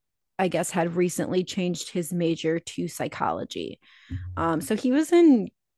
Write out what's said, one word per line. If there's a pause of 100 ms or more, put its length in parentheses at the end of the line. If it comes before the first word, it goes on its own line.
(380)
I
guess,
had
recently
changed
his
major
to
psychology. (580)
Um,
so
he
was
in (280)